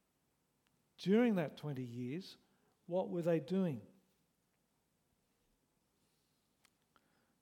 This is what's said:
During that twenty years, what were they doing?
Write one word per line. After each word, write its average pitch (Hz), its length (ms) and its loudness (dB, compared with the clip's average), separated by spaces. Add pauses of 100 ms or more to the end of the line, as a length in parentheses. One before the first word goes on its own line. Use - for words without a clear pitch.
(960)
During 220 380 4
that 160 220 -2
twenty 135 260 -6
years, 123 540 -8 (500)
what 185 220 0
were 175 120 -2
they 165 180 4
doing? 170 420 0 (3500)